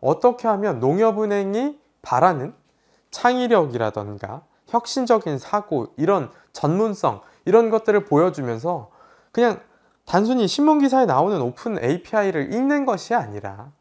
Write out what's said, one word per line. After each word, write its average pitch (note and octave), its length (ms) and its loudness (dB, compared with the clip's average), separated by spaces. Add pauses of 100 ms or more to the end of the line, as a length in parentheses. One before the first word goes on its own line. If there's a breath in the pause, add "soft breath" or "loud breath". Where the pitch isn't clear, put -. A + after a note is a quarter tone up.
어떻게 A3+ 460 0
하면 G3 320 0
농협은행이 G3+ 1000 0 (220)
바라는 C#3+ 520 0 (580)
창의력이라던가 B2 1300 0 (240)
혁신적인 A3+ 720 0
사고, D#3 600 -4
이런 D#3+ 340 0 (200 soft breath)
전문성, E3+ 720 -2 (240 soft breath)
이런 A3 240 4
것들을 G#3+ 360 0
보여주면서 C#3+ 840 -2 (400 soft breath)
그냥 A#3 280 2 (460 soft breath)
단순히 A3 420 2
신문기사에 C#4 580 4
나오는 E3+ 360 2
오픈 B2 420 -6
에이피아이를 F3 680 -2
읽는 C#4 320 0
것이 A3+ 280 -2
아니라 G#2+ 680 -6